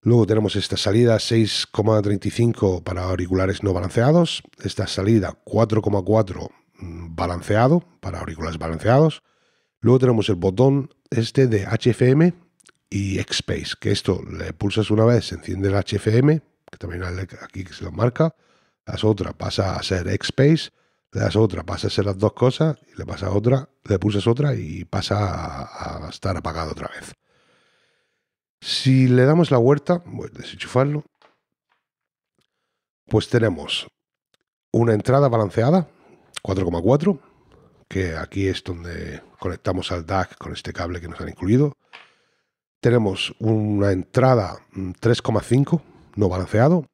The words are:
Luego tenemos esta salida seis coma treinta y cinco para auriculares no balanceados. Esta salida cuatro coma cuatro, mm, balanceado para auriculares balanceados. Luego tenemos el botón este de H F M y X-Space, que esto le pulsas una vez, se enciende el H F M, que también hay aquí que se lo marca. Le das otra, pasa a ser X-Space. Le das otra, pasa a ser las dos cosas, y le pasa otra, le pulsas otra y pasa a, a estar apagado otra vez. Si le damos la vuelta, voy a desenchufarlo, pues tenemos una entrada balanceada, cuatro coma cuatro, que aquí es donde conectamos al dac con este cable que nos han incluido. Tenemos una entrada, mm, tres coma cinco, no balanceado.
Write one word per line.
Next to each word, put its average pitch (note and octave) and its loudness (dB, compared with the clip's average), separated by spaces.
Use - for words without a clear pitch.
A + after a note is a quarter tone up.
Luego A2+ 4
tenemos G#2+ 0
esta F#2+ -4
salida A2 4
seis - 0
coma G#2+ 2
treinta G2+ -2
y - -2
cinco G#2 0
para F#2 -6
auriculares F#2 -2
no G2 0
balanceados. A#2+ 0
Esta G2 -4
salida G2 2
cuatro G#2+ 0
coma G2+ 0
cuatro, F2+ 0
mm, E2 -14
balanceado G#2 2
para F2+ -10
auriculares D#2+ -8
balanceados. G#2+ 2
Luego B2 6
tenemos A#2+ 2
el G2 0
botón B2 2
este B2 2
de G2 0
H A2+ 0
F B2 2
M D#3+ 4
y G2 -4
X-Space, - -6
que G#2 -2
esto F#2 -2
le F2+ -10
pulsas G#2 -2
una A2 4
vez, A#2 4
se F2 -10
enciende F#2+ -4
el G2 0
H G2+ -2
F G#2+ 0
M, D3 4
que - -20
también F2 -10
hay F2+ -8
aquí F#2+ -14
que - -16
se - -14
lo E2 -10
marca. A#2+ 0
Le - -10
das - -6
otra, G#2+ 0
pasa G2 -4
a F#2+ -6
ser F2+ -4
X-Space. C3+ 0
Le - -4
das G#2 0
otra, G#2 2
pasa F#2+ -6
a - -2
ser G2+ -2
las G2 -4
dos - 0
cosas, C3+ 0
y - -16
le - -10
pasa F#2+ -6
otra, A#2+ 0
le G2 0
pulsas G2+ 0
otra C3 0
y F2+ -8
pasa F#2 -4
a, - -12
a - -12
estar - -6
apagado D#2+ -6
otra - -10
vez. - -16
Si C3 2
le B2 6
damos D#3 4
la C3 6
vuelta, D3 2
voy A2 -12
a - -20
desenchufarlo, C#3+ -4
pues - 0
tenemos G#2 -2
una A2+ 4
entrada B2+ 2
balanceada, A#2 2
cuatro F#2+ -2
coma E2+ -2
cuatro, C#3+ 2
que F2+ -4
aquí F#2+ -4
es F#2 -4
donde E2 -12
conectamos F#2 -4
al E2+ -6
dac F#2 -4
con - -14
este - -12
cable F2 -8
que E2 -14
nos - -14
han E2+ -10
incluido. C3 0
Tenemos A2+ 0
una G#2+ 2
entrada, A2 2
mm, F#2+ -8
tres A2+ 0
coma G#2+ 0
cinco, C#3 0
no G2+ 2
balanceado. A2 2